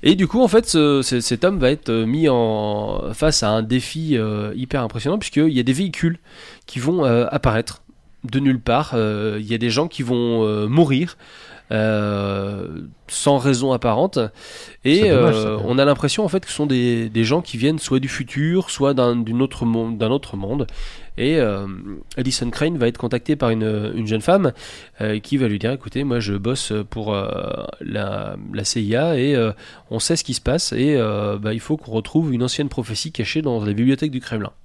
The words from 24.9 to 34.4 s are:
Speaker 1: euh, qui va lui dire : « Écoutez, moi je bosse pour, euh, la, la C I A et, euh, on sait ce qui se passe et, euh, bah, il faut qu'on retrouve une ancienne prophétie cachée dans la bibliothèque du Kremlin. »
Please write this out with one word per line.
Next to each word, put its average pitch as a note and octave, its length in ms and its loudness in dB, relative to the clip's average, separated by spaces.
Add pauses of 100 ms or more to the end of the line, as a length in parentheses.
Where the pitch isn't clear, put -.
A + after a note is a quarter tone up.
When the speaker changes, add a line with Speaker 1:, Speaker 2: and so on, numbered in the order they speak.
Speaker 1:
euh, G#2+ 200 -2
qui - 160 -2
va C3 100 2
lui G#2 140 0
dire : « A2+ 120 0
Écoutez, C3 300 -6
moi B2 160 0
je G2+ 160 -2
bosse A2 380 -2 (180)
pour, G#2+ 240 -4
euh, G2 140 -2 (520)
la, G2+ 540 -6 (180)
la G#2 120 -4
C A#2 180 -2
I G#2 140 0
A D#3 200 2
et, C3+ 200 2
euh, A2+ 160 2 (400)
on A2+ 80 -2
sait E3 160 0
ce - 80 -4
qui B2 100 -4
se - 60 -4
passe - 320 -2
et, C#3 240 2
euh, G#2 420 0
bah, G#2+ 160 -4
il A2+ 60 -6
faut D#3 160 -4
qu'on A#2 160 -12
retrouve C3 420 0
une A#2+ 80 0
ancienne C#3 260 -2
prophétie A2+ 440 -6
cachée D#3 300 -4
dans A#2 220 0
la G#2 100 0
bibliothèque C3 360 2
du B2+ 100 -6
Kremlin. » G#2+ 300 -6 (140)